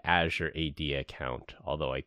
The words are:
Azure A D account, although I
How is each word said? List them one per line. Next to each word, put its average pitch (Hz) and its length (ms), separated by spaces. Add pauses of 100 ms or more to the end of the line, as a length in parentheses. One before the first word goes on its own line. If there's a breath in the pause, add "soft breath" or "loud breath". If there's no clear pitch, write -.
Azure 85 500
A 80 160
D 71 240
account, 67 600 (100)
although 73 300
I 67 120